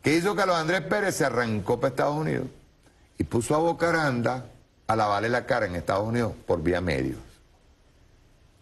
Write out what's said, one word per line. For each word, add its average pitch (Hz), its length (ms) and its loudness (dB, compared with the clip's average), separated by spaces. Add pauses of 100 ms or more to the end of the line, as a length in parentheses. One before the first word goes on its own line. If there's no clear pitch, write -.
¿Qué 139 140 2
hizo 175 200 2
Carlos 180 220 2
Andrés 165 240 0
Pérez? 196 340 0
Se - 80 0
arrancó 117 560 0
para 139 120 0
Estados 147 260 0
Unidos 151 300 -2 (720)
y 98 60 -2
puso 117 320 0
a 151 40 2
Bocaranda 151 880 0 (380)
a 110 120 0
lavarle 104 320 2
la 120 160 0
cara 120 200 0
en 87 120 -6
Estados 98 280 -2
Unidos 113 280 -2 (120)
por 85 160 0
vía 87 200 0
medio. 67 340 -2 (1500)